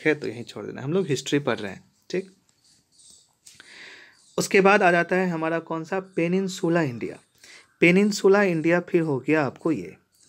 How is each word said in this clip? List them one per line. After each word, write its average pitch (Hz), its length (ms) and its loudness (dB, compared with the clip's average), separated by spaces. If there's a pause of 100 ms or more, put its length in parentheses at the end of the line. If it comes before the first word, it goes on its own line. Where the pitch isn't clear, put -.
है, 151 100 2
तो 143 120 -8
यहीं 113 160 -10
छोड़ 107 220 -14
देना 104 160 -12
है। 123 40 -10
हम 147 80 -4
लोग 190 140 -2
हिस्ट्री 143 320 -2
पढ़ 120 200 -4
रहे 101 120 -10
हैं, 92 120 -18 (260)
ठीक। 190 220 -8 (2000)
उसके 190 240 2
बाद 202 220 6
आ 175 80 6
जाता 175 240 0
है 185 140 0
हमारा 165 300 -4
कौन 160 240 -8
सा? 190 160 -6
पेनिनसुला 180 840 -2
इंडिया। 120 380 -6 (600)
पेनिनसुला 196 640 4
इंडिया 170 360 2
फिर 175 220 0
हो 147 180 -2
गया 147 240 2
आपको 135 280 -4
ये, 92 240 -8 (340)